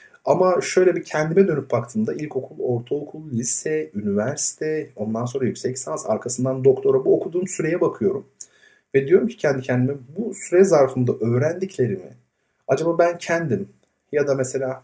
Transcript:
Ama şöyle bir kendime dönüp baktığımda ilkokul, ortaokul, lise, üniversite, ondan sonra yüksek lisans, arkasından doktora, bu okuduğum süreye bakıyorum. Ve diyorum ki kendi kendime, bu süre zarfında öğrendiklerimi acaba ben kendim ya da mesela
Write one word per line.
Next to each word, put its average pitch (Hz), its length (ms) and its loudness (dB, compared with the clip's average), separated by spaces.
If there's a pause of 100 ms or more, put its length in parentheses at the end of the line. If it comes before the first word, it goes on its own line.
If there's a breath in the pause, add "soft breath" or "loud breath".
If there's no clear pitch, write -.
(260 loud breath)
Ama 175 360 4
şöyle 180 340 4
bir 165 80 -4
kendime 165 440 2
dönüp 147 240 -2
baktığımda 113 420 -2
ilkokul, 147 460 -8
ortaokul, 147 720 -4
lise, 156 640 -2
üniversite, 123 1000 -2
ondan 110 300 -4
sonra 127 200 -2
yüksek 123 300 -4
lisans, 151 300 -8
arkasından 127 580 -2
doktora, 131 420 4
bu - 100 4
okuduğum 175 320 -2
süreye 160 340 -2
bakıyorum. - 440 -2 (680 loud breath)
Ve 139 120 2
diyorum 202 200 4
ki - 100 -8
kendi 135 240 0
kendime, 131 360 0 (200)
bu 240 160 -6
süre 180 300 4
zarfında 131 500 4
öğrendiklerimi 131 1000 -2 (540)
acaba 165 300 0
ben 170 200 2
kendim 151 520 -2 (420)
ya 143 160 0
da 135 80 2
mesela 131 480 -4